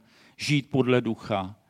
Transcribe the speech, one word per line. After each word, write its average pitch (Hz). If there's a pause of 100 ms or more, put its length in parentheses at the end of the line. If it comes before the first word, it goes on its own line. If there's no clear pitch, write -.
(360)
žít 143
podle 127
ducha, 107 (140)